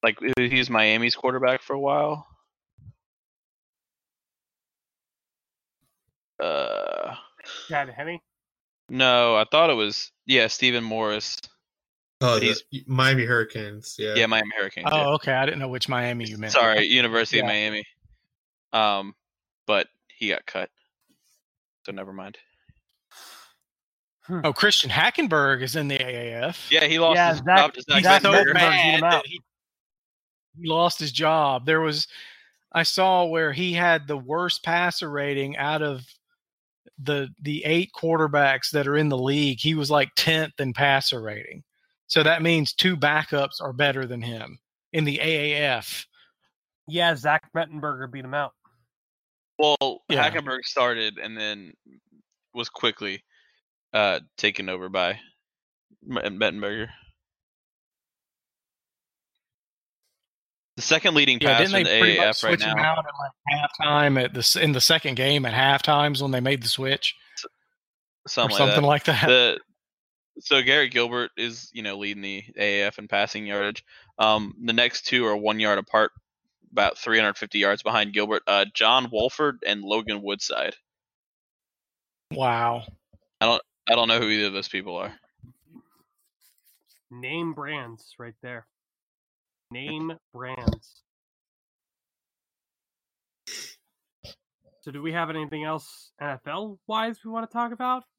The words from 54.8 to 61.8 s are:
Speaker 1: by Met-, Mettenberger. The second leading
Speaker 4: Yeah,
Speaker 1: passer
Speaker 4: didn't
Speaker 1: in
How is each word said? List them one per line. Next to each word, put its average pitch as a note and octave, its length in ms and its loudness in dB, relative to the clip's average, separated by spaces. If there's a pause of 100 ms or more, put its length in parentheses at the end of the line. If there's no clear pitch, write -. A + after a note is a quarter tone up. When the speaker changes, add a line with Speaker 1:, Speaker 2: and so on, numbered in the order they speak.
Speaker 1:
by F#2+ 300 -2 (840)
Met-, B2 220 -6
Mettenberger. G#2 640 -6 (4000)
The B2 60 -10
second D#3+ 320 2
leading C#3 260 4
Speaker 4:
Yeah, A#2+ 180 4
Speaker 1:
passer A#2 60 6
Speaker 4:
didn't G3 120 0
Speaker 1:
in F#3 80 4